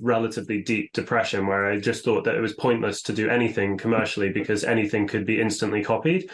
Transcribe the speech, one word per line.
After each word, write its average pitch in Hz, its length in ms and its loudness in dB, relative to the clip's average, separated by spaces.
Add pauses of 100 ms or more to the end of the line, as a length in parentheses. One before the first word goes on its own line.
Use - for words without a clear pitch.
relatively 113 580 0
deep 110 320 -2
depression 110 540 0
where 98 180 2
I 104 140 0
just 113 260 -2
thought 117 200 2
that 110 100 2
it 110 40 0
was 110 140 -2
pointless 113 500 0
to 107 100 -4
do 110 140 0
anything 110 520 0
commercially 107 500 0
because 104 340 -2
anything 107 440 0
could 101 180 -2
be 110 160 0
instantly 104 420 0
copied. 165 500 0